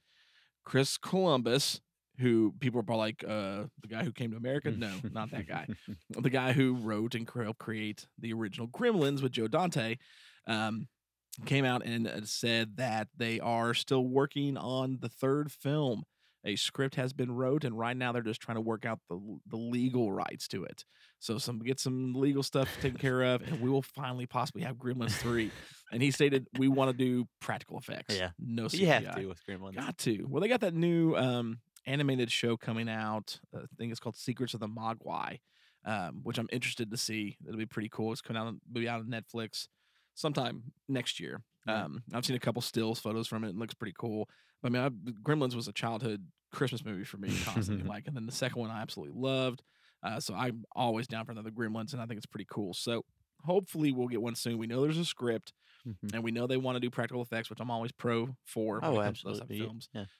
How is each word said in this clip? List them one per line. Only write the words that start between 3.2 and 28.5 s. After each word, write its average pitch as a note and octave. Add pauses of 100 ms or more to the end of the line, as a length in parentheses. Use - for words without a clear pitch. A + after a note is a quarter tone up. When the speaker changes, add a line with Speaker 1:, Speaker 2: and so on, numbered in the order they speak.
Speaker 1:
"Uh, G2+ (140)
the A2+
guy A2+
who A#2
came A#2
to A2
America?" C3+
No, G2+ (100)
not A2+
that -
guy. E2
Speaker 2:
<laughs> - (340)
Speaker 1:
The B2+
guy C3
who B2+
wrote A2
and A2+
cre-, A#2+
helped G#2+
create G#2+ (120)
the A2+
original A2+
Gremlins C#3+
with C3
Joe B2+
Dante, C#3+ (500)
um, A2 (580)
came C#3
out B2
and, A#2
uh, G#2+
said A2+
that A2
they A2+
are A#2
still C3
working C#3
on C3
the B2
third C#3
film. D3 (400)
A G2+
script -
has B2+
been B2+
wrote, C3
and A2+
right A#2+
now B2
they're A#2+
just A2
trying A#2
to A2+
work A2+
out A2
the, F#2+
the A2
legal A#2+
rights -
to F2+
it. - (360)
So A2+
some, A2+
get B2+
some B2+
legal C#3
stuff C3+ (120)
taken C3
care B2+
of, B2+
and B2
we B2+
will C3+
finally B2+
possibly B2
have B2
Gremlins A#2+
three. A#2
Speaker 2:
<laughs> - (320)
Speaker 1:
And A#2+
he C#3
stated, C#3 (100)
"We C3+
wanna C3+
do B2 (120)
practical -
effects. -
Speaker 2:
Yeah. F2+
Speaker 1:
No A#2